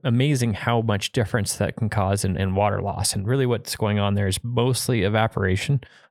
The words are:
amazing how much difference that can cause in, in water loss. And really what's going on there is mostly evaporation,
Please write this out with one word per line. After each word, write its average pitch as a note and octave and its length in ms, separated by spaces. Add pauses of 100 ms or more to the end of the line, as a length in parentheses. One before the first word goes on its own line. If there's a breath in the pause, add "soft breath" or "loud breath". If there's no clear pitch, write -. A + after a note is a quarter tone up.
amazing B2 500
how A#2 280
much G#2 300
difference A2+ 440
that - 200
can G#2+ 140
cause G2+ 340
in, F#2 120
in F#2+ 180
water G2+ 260
loss. G2 340
And G2 120
really C3 180
what's A#2+ 320
going G#2 220
on G2+ 160
there G2+ 140
is F#2+ 140
mostly A#2+ 600
evaporation, G#2+ 800 (300 loud breath)